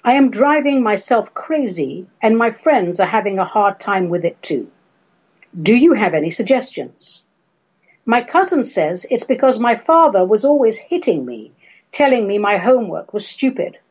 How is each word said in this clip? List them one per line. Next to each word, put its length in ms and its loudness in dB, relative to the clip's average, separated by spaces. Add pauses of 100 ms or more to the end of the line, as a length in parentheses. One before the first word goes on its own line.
I 120 2
am 160 4
driving 500 0
myself 520 -2
crazy, 720 -6 (140)
and 160 2
my 120 0
friends 500 0
are 80 2
having 320 -2
a 60 0
hard 340 -2
time 300 -4
with 160 -4
it 160 -6
too. 280 -6 (1000)
Do 40 6
you 200 6
have 220 0
any 160 -2
suggestions? 920 -6 (840)
My 160 2
cousin 420 0
says 460 -4
it's 140 -2
because 360 2
my 160 2
father 500 4
was 180 0
always 340 2
hitting 480 -4
me, 260 -14 (400)
telling 360 2
me 100 -2
my 200 0
homework 560 0
was 120 -6
stupid. 520 -4 (140)